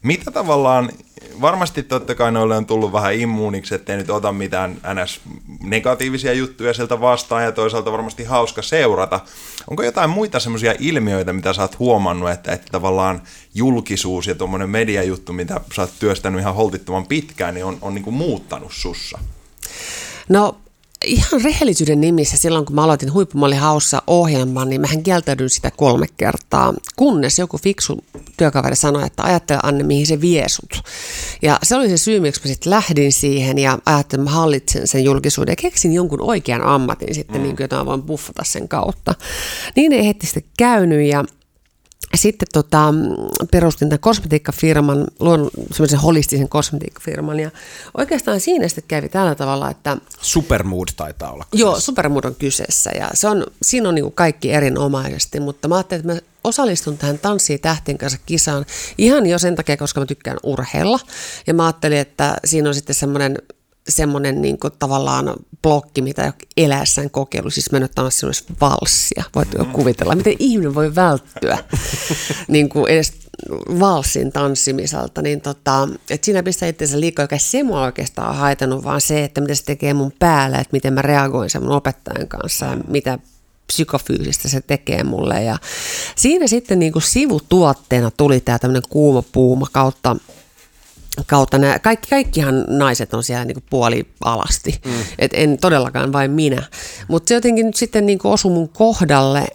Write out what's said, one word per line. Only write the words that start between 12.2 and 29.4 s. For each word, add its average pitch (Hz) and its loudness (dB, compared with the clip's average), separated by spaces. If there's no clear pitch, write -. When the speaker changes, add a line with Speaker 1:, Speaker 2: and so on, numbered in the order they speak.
Speaker 1:
että, - -6
että - -8
tavallaan 95 0
julkisuus 101 -2
ja 95 -4
tommonen 95 -4
mediajuttu, 98 -2
mitä 90 -6
sä 98 -2
oot 90 -4
työstänyt 95 -2
ihan 98 -2
holtittoman 95 -2
pitkään, 117 -6
niin 92 -8
on, 92 -8
on 98 -8
niinku 101 -8
muuttanut 120 -6
sussa? - -10
Speaker 2:
No, 202 4
ihan - 2
rehellisyyden 165 2
nimissä, 160 2
silloin 160 2
kun 139 -6
mä 151 4
aloitin 143 2
Huippumalli 143 2
Haussa 147 2
ohjelman, 131 2
niin 135 -2
mähän 156 0
kieltäydyin 147 0
sitä - -2
kolme 139 4
kertaa, - 0
kunnes 175 2
joku 170 -2
fiksu - -2
työkaveri 135 2
sanoi, 143 2
että - -6
"ajattele, 165 2